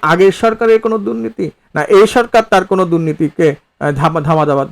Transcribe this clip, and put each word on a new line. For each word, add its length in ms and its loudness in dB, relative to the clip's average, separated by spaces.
আগের 300 2
সরকারের 480 0
কোনো 180 -4
দুর্নীতি, 540 -6
না 80 -2
এই 240 4
সরকার 420 0
তার 160 0
কোনো 200 -2
দুর্নীতিকে, 720 -2
আহ, 120 -4
ধামা-, 320 -2
ধামা 220 0
দেওয়া, 260 -2